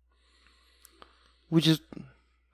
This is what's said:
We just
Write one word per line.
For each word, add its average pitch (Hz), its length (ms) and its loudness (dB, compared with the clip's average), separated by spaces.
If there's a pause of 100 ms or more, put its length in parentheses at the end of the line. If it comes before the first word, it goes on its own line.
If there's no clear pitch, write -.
(1500)
We 165 120 2
just 156 200 2 (720)